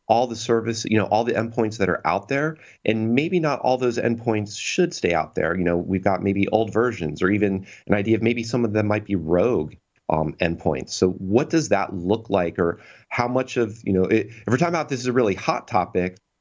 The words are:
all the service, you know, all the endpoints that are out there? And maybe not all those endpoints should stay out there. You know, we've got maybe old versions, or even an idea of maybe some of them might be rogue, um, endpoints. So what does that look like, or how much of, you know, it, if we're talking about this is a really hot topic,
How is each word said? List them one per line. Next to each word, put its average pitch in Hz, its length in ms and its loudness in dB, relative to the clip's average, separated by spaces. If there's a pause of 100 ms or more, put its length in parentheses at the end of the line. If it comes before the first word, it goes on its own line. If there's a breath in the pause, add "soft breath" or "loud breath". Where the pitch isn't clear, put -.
all 117 200 4
the 117 80 -8
service, 113 500 -2
you 107 120 2
know, 98 80 2
all 107 180 2
the 117 100 0
endpoints 113 460 -2
that 95 100 2
are - 180 -2
out 90 220 -2
there? 151 280 -2 (280 loud breath)
And 110 280 0
maybe 165 280 2
not 143 180 0
all 127 180 2
those 123 200 0
endpoints 113 600 -2
should - 360 -2
stay 87 200 0
out 78 220 -2
there. 82 220 0
You 90 80 0
know, 87 100 2
we've 92 280 -2
got 95 200 0
maybe 98 240 0
old 107 240 0
versions, 92 500 -2
or 92 80 2
even 98 380 0 (200 loud breath)
an 98 60 4
idea 104 220 2
of 107 80 -2
maybe 120 200 0
some 117 200 -2
of 107 80 -2
them 104 160 0
might 107 160 0
be 101 120 -2
rogue, 87 580 0 (340)
um, 78 320 -2
endpoints. 85 520 -2
So 92 200 2
what 98 380 0
does 151 200 0
that 98 240 0
look 98 360 -2
like, 87 280 0
or 85 220 0 (300 loud breath)
how 120 180 0
much 127 300 0
of, 113 260 -2
you 101 80 -2
know, 92 120 4
it, 104 240 2
if - 200 -20
we're 117 80 2
talking 170 180 2
about 151 140 -2
this 123 140 -4
is 123 60 -4
a 123 60 0
really 113 220 2
hot - 320 -2
topic, 90 520 -2 (220)